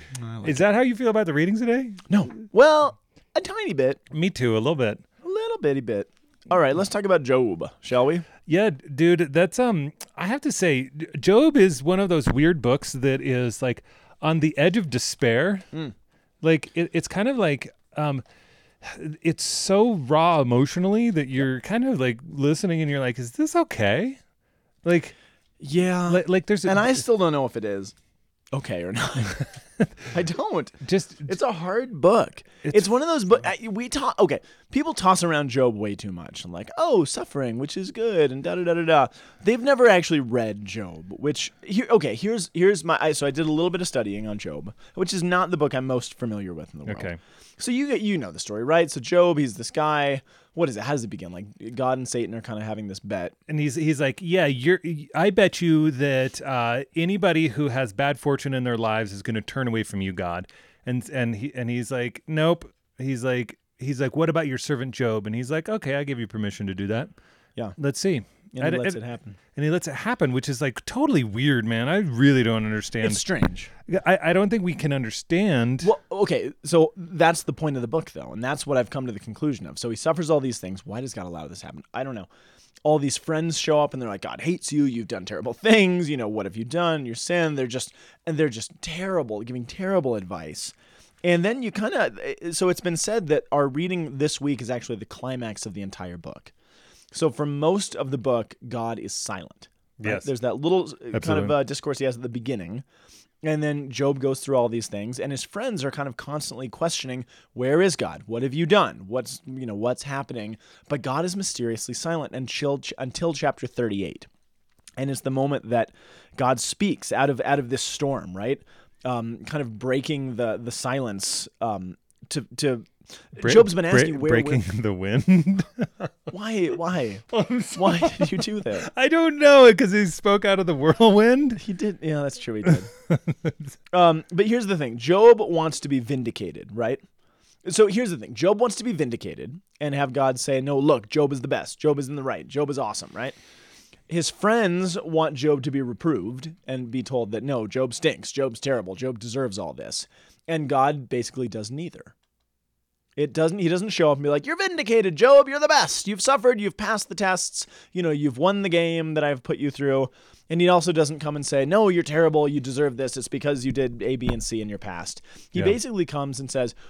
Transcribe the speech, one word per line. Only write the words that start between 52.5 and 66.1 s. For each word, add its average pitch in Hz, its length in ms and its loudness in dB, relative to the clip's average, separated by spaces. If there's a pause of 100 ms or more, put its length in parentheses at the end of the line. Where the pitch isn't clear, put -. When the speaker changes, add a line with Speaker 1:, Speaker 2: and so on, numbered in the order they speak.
Speaker 1:
having 107 240 -8
this 95 120 -10
bet. 98 340 -6 (140)
Speaker 2:
And 156 120 -4
he's, 147 160 0
he's 156 240 0
like, 139 220 -2
"Yeah, 175 240 2
you're, 143 340 2 (360)
I 185 160 4
bet 190 300 4
you 156 300 4
that, 131 520 0
uh, 123 400 0 (120)
anybody 170 540 2
who 143 200 -2
has 123 220 -2
bad 139 280 -2
fortune 139 340 -2
in 127 100 -2
their 120 140 -2
lives 110 360 -2
is 98 100 -14
gonna 110 180 -4
turn 127 260 -6
away 113 160 0
from 101 180 -6
you, 95 120 -4
God." 87 340 -6 (380)
And, 123 260 -4
and 120 240 -2
he, 127 200 -8
and 120 160 -6
he's 120 200 -4
like, 123 360 -6
"Nope." 156 440 0 (280)
He's 127 240 -4
like, 123 340 -4 (220)
he's 131 200 -6
like, 135 160 -2
"What 160 140 2
about 160 160 0
your 131 140 -4
servant 131 340 -4
Job?" 110 320 0
And 107 100 -4
he's 123 140 -6
like, 160 200 -4
"Okay, 147 260 -4
I 147 80 -4
give 139 160 -6